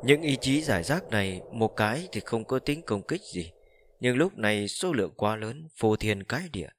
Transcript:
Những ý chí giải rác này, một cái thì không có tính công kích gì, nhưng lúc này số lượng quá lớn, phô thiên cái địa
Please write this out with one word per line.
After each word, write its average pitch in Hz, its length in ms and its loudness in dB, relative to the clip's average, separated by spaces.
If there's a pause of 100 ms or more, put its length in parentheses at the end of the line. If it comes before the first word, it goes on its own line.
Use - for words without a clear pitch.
Những 143 180 6
ý 143 200 0
chí 135 200 2
giải 107 220 2
rác 160 260 0
này, 95 320 0 (100)
một 113 240 0
cái 113 360 0
thì 104 140 -4
không 113 200 -2
có 131 140 0
tính 147 220 -2
công 104 260 -2
kích 170 140 -4 (120)
gì, 85 180 -6 (480)
nhưng 123 180 2
lúc 175 200 2
này 104 300 2
số 180 260 -2
lượng 98 240 0
quá 107 180 2
lớn, 117 400 -8
phô 107 200 4
thiên 104 280 -2
cái 160 300 -6
địa 87 260 -6